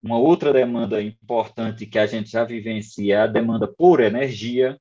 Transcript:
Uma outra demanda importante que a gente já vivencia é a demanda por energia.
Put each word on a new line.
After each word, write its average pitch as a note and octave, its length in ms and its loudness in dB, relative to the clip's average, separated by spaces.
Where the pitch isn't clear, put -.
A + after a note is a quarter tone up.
Uma A2+ 140 -2
outra D3 340 4
demanda A#2 500 0
importante A2+ 840 -6
que A2 140 -4
a G#2+ 80 2
gente G#2+ 240 -6
já A#2 120 -2
vivencia G#2+ 720 -4
é G#2 40 2
a A2 80 2
demanda A2+ 400 -2
por E3+ 320 4
energia. B2 800 -2